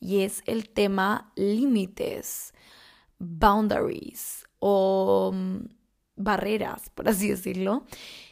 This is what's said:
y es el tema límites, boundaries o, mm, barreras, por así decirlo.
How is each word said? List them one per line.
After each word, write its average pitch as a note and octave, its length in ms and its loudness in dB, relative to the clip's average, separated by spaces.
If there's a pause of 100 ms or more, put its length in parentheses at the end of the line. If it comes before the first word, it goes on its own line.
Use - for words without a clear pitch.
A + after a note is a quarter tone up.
y F#3+ 220 2
es G#3 220 -4
el A3+ 220 -4
tema G3 720 0
límites, G#3 1160 0 (640)
boundaries - 1300 0 (140)
o, F#3+ 760 4
mm, F#3 260 -4 (580)
barreras, G3+ 720 -2
por - 180 -4
así G#3 220 2
decirlo. F#3+ 560 -2 (460)